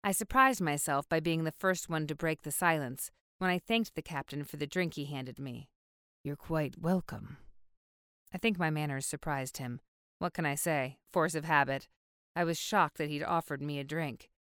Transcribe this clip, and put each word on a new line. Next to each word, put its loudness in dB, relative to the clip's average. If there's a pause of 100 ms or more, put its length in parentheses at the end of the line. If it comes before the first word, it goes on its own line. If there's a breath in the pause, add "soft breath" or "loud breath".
I 2
surprised 4
myself 0
by 2
being 2
the 0
first 0
one 0
to -4
break -2
the -8
silence 0 (280)
when 0
I 2
thanked 0
the -4
captain -6
for -10
the -2
drink -2
he -6
handed -8
me. -10 (560)
"You're -4
quite -2
welcome." -2 (960)
I -8
think 0
my 2
manners -2
surprised -4
him. -8 (360)
What -4
can -2
I 0
say? 0 (140)
Force 2
of -2
habit. 4 (460)
I 2
was 0
shocked 2
that -2
he'd -4
offered -2
me -4
a -6
drink. -6 (200)